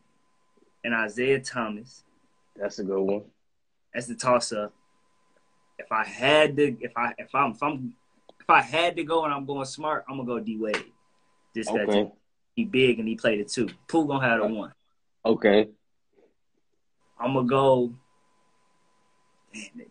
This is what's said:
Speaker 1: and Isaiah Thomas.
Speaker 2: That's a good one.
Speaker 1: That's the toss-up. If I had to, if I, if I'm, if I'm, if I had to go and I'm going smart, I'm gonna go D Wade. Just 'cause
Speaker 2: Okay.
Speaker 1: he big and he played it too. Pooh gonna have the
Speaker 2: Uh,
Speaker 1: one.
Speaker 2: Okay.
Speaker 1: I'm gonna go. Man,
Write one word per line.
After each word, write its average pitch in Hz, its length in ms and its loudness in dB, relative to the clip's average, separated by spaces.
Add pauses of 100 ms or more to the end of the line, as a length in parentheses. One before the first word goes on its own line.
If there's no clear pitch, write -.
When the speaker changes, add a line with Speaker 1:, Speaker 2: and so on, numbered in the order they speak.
(840)
Speaker 1:
and 117 100 -2
Isaiah 117 460 0
Thomas. 117 640 -8 (540)
Speaker 2:
That's 101 220 -6
a 104 40 -6
good 95 180 -2
one. 98 200 0 (720)
Speaker 1:
That's 120 140 -8
the 117 80 -10
toss-up. 117 580 0 (1040)
If - 120 -12
I 110 120 0
had 143 540 4
to, 147 240 2
if 120 160 -8
I, 120 200 -2
if - 160 -16
I'm, 135 180 2
if 110 120 -8
I'm, 131 300 -6 (460)
if - 100 -16
I 156 120 8
had 165 360 0
to 165 60 -4
go 160 200 0
and 147 100 -2
I'm 139 120 -6
going 135 200 -6
smart, 151 440 -6
I'm 135 80 -8
gonna 123 100 -8
go 120 120 -4
D 107 180 -6
Wade. 107 340 -4 (640)
Just 110 140 -6
'cause 110 180 0
Speaker 2:
Okay. 104 240 2 (440)
Speaker 1:
he 113 100 -2
big 123 340 2
and 110 80 -4
he 113 80 -4
played 113 240 -2
it 104 100 -6
too. 110 200 -4 (180)
Pooh 160 200 0
gonna 135 200 0
have 113 120 4
the 107 60 0
Speaker 2:
Uh, 104 40 0
Speaker 1:
one. 107 240 -6 (520)
Speaker 2:
Okay. 107 440 4 (1500)
Speaker 1:
I'm 127 140 -2
gonna 127 140 0
go. 127 460 4 (1600)
Man, - 380 -16